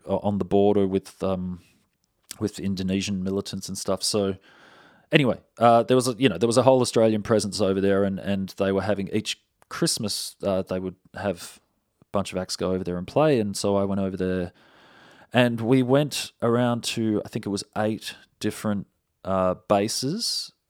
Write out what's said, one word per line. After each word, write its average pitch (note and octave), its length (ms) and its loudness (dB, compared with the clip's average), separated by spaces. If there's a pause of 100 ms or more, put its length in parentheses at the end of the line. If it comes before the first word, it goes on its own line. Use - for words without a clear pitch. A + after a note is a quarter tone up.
o-, F#2+ 140 -2
on G#2 200 -2
the F2+ 60 -2
border G2+ 420 4
with, F#2+ 360 -4
um, F#2 360 -4 (800)
with G#2 200 -6
Indonesian F#2+ 640 -2
militants G2 460 -6
and F#2+ 80 -10
stuff. - 260 -4
So G2 320 0 (760)
anyway, C#3 280 2 (200)
uh, A#2 240 8
there B2+ 120 2
was B2+ 140 4
a, A#2+ 80 -4
you C3 100 2
know, F2+ 100 0
there A2 100 2
was A#2 100 4
a B2+ 60 4
whole C3 180 6
Australian A2+ 400 2
presence G2+ 400 0
over G2 180 2
there, G2 240 4
and, F#2+ 160 -2
and G2 380 -4
they G2 140 2
were G2 100 2
having G2 320 -2
each - 260 -4 (300)
Christmas, - 760 -4
uh, F#2+ 200 0
they F#2 160 -6
would F#2 160 -8 (200)
have F#2 440 -8 (420)
a - 100 -20
bunch G2 220 -4
of F#2 40 -4
acts F#2 180 -6
go F2+ 160 -2
over F#2 120 -2
there F2+ 140 -6
and F2+ 100 -8
play, C#3+ 320 2
and G2+ 160 -4
so G2+ 220 -2
I G2 80 0
went G2 160 -2
over F#2+ 160 -4
there, F#2 340 -2 (800)
and A#2+ 300 2
we C3 220 4
went C3+ 480 0 (100)
around A#2+ 420 2
to, A2 420 0
I - 40 -14
think A2+ 160 -8
it G#2 40 -4
was G2 140 -4 (140)
eight G#2+ 380 -4 (240)
different, G#2 480 -4 (380)
uh, F#2 300 0 (140)
bases B2 840 0 (180)